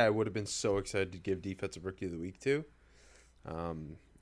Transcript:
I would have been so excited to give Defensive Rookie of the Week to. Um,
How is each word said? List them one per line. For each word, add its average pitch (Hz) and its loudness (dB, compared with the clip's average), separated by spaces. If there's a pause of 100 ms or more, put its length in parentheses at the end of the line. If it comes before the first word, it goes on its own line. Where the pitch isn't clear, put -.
I 110 8
would 107 4
have 98 -4
been 104 0
so 101 2
excited 98 0
to 95 -10
give 90 -2
Defensive 92 -6
Rookie 95 -6
of 90 -2
the 85 -6
Week 92 -8
to. 143 0 (800)
Um, 80 -6 (260)